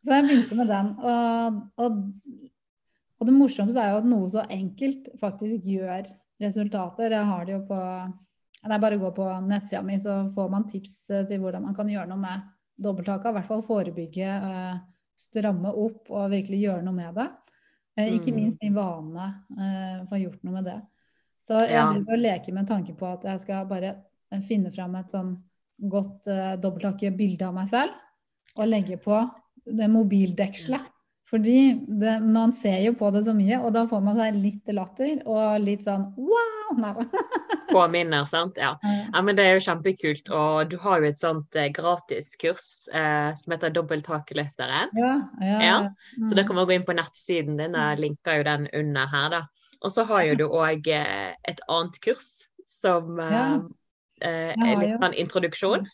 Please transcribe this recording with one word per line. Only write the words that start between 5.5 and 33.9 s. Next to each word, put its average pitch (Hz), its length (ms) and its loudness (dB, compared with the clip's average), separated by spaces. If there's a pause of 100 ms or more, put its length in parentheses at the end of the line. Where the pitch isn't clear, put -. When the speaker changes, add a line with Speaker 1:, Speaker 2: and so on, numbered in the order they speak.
Speaker 1:
gjør 190 380 -4 (340)
resultater. 208 720 -2
Jeg 208 160 0
har 180 160 -2
det 196 80 -6
jo 196 140 -4
på, 196 100 -4 (840)
det 220 100 -2
er 208 80 2
bare 208 160 2
å 190 60 -2
gå 185 100 -2
på 190 140 -2 (180)
nettsida 202 400 -2
mi, 196 160 -2
så 196 220 -2 (100)
får 190 160 -2
man 202 220 0
tips, - 240 -12 (180)
eh, 196 160 0
til 202 140 -4
hvordan 185 240 -6
man 196 100 -6
kan 208 140 -4
gjøre 180 180 -6
noe 190 140 -8
med 190 180 -6 (400)
dobbelthaka, 196 480 -4
i 226 80 -2
hvert 190 140 -4
fall 220 160 -2
forebygge, 175 580 -4
eh, 190 540 -6 (380)
stramme 202 520 -2 (160)
opp - 240 -8
og 196 240 -2
virkelig 196 300 -2
gjøre 185 240 -2
noe 185 100 -4
med 170 240 -8
det. 294 60 -4 (720)
Eh, 214 200 0
ikke 233 160 0
Speaker 2:
Mm. - 80 0
Speaker 1:
minst 220 240 0
i 208 80 0
vanene, 175 540 -4 (260)
eh, 190 560 -6
få 202 140 -6
gjort 185 200 -8
noe 185 100 -6
med 190 120 -4
det. 208 160 -8 (680)
Så 220 140 2
jeg 226 160 2
Speaker 2:
Ja. 220 160 4
Speaker 1:
driver 202 200 0
og 233 120 2
leker 185 280 -2
med 196 140 -2
tanke 185 300 -2
på 190 160 -8
at 180 100 -12
jeg 190 180 -6
skal 190 240 -6
bare, 190 300 -6 (360)
eh, 196 100 -6
finne 196 320 0
fram 180 220 -8
et 185 160 -10
sånn 185 260 -6 (420)
godt, 196 480 -4
eh, 190 300 -2
dobbelttakebilde 190 840 -2
av 185 100 -4
meg 190 160 -4
selv, 269 220 2 (680)
og 214 100 0
legge 202 300 0
på 220 340 0 (340)
det 220 240 0
mobildekselet. 202 920 2 (480)
Fordi 240 560 6 (140)
det, 220 240 2
man 226 300 6
ser 190 260 0
jo 226 140 4
på 208 200 2
det 208 120 4
så 226 100 2
mye, 208 280 4
og 233 100 0
da 233 120 4
får 226 160 0